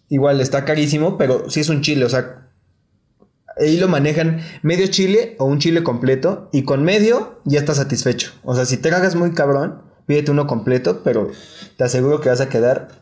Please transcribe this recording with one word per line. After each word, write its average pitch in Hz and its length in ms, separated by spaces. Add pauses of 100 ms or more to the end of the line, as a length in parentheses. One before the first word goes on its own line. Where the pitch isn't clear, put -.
igual 139 320
está 135 240
carísimo, 151 540
pero 135 320
sí 151 100
es 151 80
un 151 120
chile, 143 240
o 120 40
sea, 127 400 (1120)
ahí 156 160
lo 185 120
manejan 160 520 (220)
medio 180 240
chile 196 520
o 135 80
un 143 120
chile 165 240
completo, 131 680
y 135 100
con 139 220
medio 214 600
ya 143 140
estás 143 200
satisfecho. 131 520 (140)
O 123 100
sea, 127 120
si 123 100
te 160 140
cagas 180 260
muy 170 160
cabrón, 143 500 (240)
pídete 147 240
uno 143 160
completo, 123 560
pero 110 280 (460)
te - 80
aseguro 131 360
que - 80
vas 123 120
a 131 80
quedar 123 400 (140)